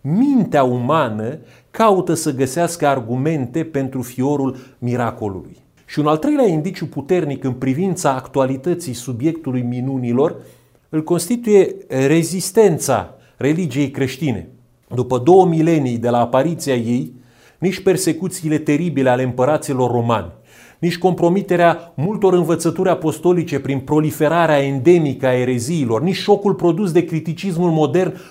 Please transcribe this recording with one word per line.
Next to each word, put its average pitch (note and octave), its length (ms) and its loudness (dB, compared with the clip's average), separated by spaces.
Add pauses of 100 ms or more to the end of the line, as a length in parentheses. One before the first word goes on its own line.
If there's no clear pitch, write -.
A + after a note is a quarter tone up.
mintea F#3 640 2
umană B2 720 -2 (340)
caută G3 420 2
să D3+ 200 -2
găsească D3+ 540 -2
argumente C3 760 -2
pentru C3+ 380 -6
fiorul C3 560 -2 (200)
miracolului. A2+ 800 -6 (280)
Și - 140 -6
un D3 80 0
al D#3 100 2
treilea C#4 300 2
indiciu E3 380 -2
puternic C#3+ 580 -4
în C3 80 -2
privința C3+ 640 -2
actualității C3 800 -4
subiectului B2+ 680 -4
minunilor B2 760 -2 (540)
îl D#3 140 -4
constituie G3 720 2 (320)
rezistența D#3+ 1080 2 (220)
religiei C#3+ 540 0
creștine. C3 560 -4 (480)
După B2 220 -2
două F3 280 6
milenii D#3+ 520 2
de A#2 120 0
la A#2+ 100 2
apariția C3 560 0
ei, A#2+ 380 -2 (440)
nici F#3 240 -2
persecuțiile E3 760 0
teribile D3 520 0
ale B2+ 140 2
împăraților B2+ 680 0
romani, A#2 400 0 (480)
nici E3+ 180 -2
compromiterea F3 1000 2
multor F#3 380 0
învățături E3 560 0
apostolice D#3+ 720 0
prin C3 200 -4
proliferarea D3+ 840 2
endemică C#3 600 2
a B2+ 140 2
ereziilor, B2 640 0
nici F3+ 140 0
șocul G3+ 380 2
produs F3 380 0
de E3+ 140 2
criticismul E3 680 -2
modern D#3+ 420 0 (180)